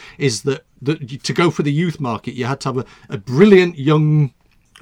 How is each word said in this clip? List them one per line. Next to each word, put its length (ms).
is 240
that, 200
that 260
y-, 140
to 100
go 160
for 140
the 80
youth 280
market, 360
you 100
had 140
to 100
have 80
a, 80
a 80
brilliant 640
young 520